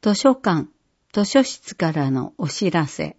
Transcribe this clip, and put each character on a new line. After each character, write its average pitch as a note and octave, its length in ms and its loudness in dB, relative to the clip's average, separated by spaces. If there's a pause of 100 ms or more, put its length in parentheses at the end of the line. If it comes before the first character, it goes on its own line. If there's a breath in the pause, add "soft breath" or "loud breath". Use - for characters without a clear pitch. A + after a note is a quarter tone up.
図 G#3 160 2
書 C4 180 4
館、 F3 320 -2 (460)
図 G#3 120 0
書 C4 200 4
室 - 320 -12
か D#3+ 160 0
ら C#3+ 180 0
の C3 280 -4
お D#3 100 -4
知 F3+ 240 -4
ら D#3+ 160 0
せ。 - 300 -8